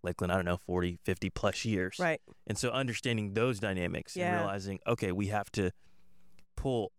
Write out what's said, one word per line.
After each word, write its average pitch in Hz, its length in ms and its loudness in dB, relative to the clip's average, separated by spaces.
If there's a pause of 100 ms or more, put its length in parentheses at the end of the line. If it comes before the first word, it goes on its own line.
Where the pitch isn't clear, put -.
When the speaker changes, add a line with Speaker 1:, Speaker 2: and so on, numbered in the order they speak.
Speaker 1:
Lakeland, 90 280 0
I 90 40 6
don't 92 100 2
know, 87 200 2
forty, 90 380 0
fifty 95 260 0
plus - 360 0
years. 95 340 0
Speaker 2:
Right. 165 220 2 (240)
Speaker 1:
And - 120 -4
so 127 120 0
understanding 117 640 0
those 113 260 2
dynamics 90 560 -2
and 180 60 -2
Speaker 2:
Yeah. 175 160 2
Speaker 1:
realizing, 98 500 -2
okay, 113 240 2
we 98 160 2
have 104 260 -2
to 92 180 2 (840)
pull 117 440 0